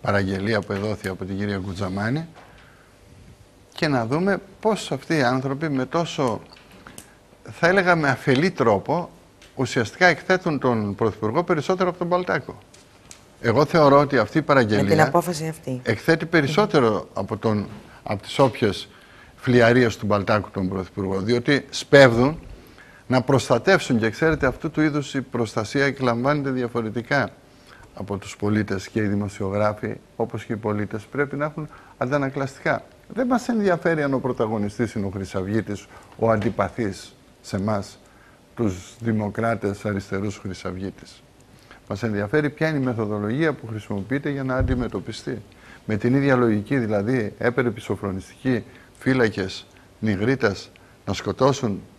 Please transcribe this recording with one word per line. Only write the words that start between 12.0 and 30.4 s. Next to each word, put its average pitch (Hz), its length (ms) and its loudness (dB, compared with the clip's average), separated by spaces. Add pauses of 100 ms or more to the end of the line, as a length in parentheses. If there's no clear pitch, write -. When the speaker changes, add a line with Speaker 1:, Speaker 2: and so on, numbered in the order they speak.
Speaker 1:
Παλτάκο. 180 500 -2 (800)
Εγώ 120 240 4
θεωρώ 147 340 6
ότι 143 200 4
αυτή 110 200 0
η 151 40 0
παραγγελία 110 400 4
Speaker 2:
Με - 80 0
την 156 100 6
απόφαση 160 480 2
αυτή. 131 340 -8
Speaker 1:
εκθέτει 160 440 0
περισσότερο 151 880 2
από 101 220 -4
τον, 104 320 -2 (340)
από 104 200 -6
τις - 160 -8
όποιες 117 500 2 (480)
φλιαρίες 120 600 4
του 110 100 -6
Μπαλτάκου 101 440 0
τον 95 180 -4
Πρωθυπουργό, 95 520 -4
διότι 120 500 0
σπέβδουν 135 680 6 (680)
να 127 160 2
προστατεύσουν 131 760 4
και, 110 120 2
ξέρετε, 156 360 0
αυτού 151 240 -4
του 156 100 -4
είδους 147 340 -2
η 135 60 -2
προστασία 120 640 -2
εκλαμβάνεται 131 680 0
διαφορετικά 120 800 -2 (640)
από 101 220 -8
τους - 200 -12
πολίτες 104 520 -2
και 110 120 -2
οι 107 60 0
δημοσιογράφοι, 104 880 -2 (220)
όπως 113 280 -4